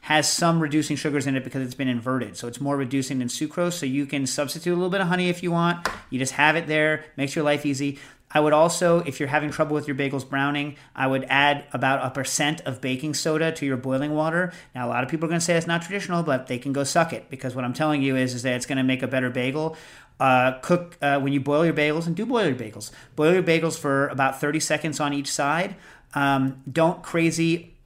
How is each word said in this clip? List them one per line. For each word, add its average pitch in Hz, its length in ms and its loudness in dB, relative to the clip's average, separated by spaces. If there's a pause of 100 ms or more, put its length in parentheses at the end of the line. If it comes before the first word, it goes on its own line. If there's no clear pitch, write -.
has 151 220 4
some 170 340 2
reducing 151 360 0
sugars 139 300 -2
in 135 100 0
it 127 80 -4
because 131 180 -6
it's 123 140 -8
been 135 100 -4
inverted. 120 500 -2
So 120 120 -10
it's 120 120 -12
more 143 160 0
reducing 135 440 -2
than 120 80 -2
sucrose. 170 460 -4
So 147 120 -6
you 139 200 -2
can 139 200 -2
substitute 151 460 -4
a - 20 2
little 180 160 0
bit 196 100 0
of 185 60 0
honey 180 220 0
if 175 140 -2
you 175 100 -2
want. 170 340 0 (240)
You 127 80 -4
just 127 140 -2
have 151 240 4
it 165 100 -2
there. 151 380 0 (120)
Makes 139 200 -2
your 156 80 0
life 147 200 2
easy. 139 340 -2 (340)
I 151 80 4
would 151 120 6
also, 170 480 6
if 139 200 -6
you're 139 80 0
having 147 220 0
trouble 151 240 0
with 147 140 -2
your 135 80 -4
bagels 139 320 -2
browning, 143 480 -2 (200)
I 135 120 0
would 131 200 0
add 143 440 4
about 131 320 0
a 131 60 -2
percent 147 540 -2
of 127 160 -6
baking 135 340 -4
soda 160 380 0
to 151 140 -4
your 135 100 0
boiling 131 380 -2
water. 165 380 0 (200)
Now, 123 140 -6
a 120 40 -2
lot 120 120 0
of 123 80 -4
people 160 160 -2
are - 20 -2
gonna 165 120 0
say 170 160 2
it's 165 100 0
not 170 160 0
traditional, 180 400 -2
but 139 240 0
they 127 120 -4
can 139 140 -6
go 139 120 0
suck 165 280 2
it, 113 160 -10
because 131 280 -8
what 131 80 -4
I'm 123 80 -4
telling 151 300 0
you 135 140 2
is, 127 180 0
is 120 100 -6
that 127 100 0
it's 123 120 -4
gonna 135 180 0
make 131 180 0
a 127 60 -4
better 127 220 0
bagel. 135 460 -2 (440)
Uh, 127 400 4
cook, 175 400 0
uh, 139 180 2
when 139 140 0
you 143 80 2
boil 147 240 2
your 165 100 4
bagels, 151 320 0
and 165 80 -2
do 208 120 -4
boil 233 200 0
your 131 80 0
bagels, 107 360 -10 (260)
boil 156 160 4
your 185 100 4
bagels 165 360 2
for 139 300 2
about 131 320 0
thirty 147 200 0
seconds 151 400 -2
on 143 140 0
each 139 180 -4
side. 165 420 -2 (400)
Um, 135 560 2
don't 165 320 2
crazy 165 720 0 (120)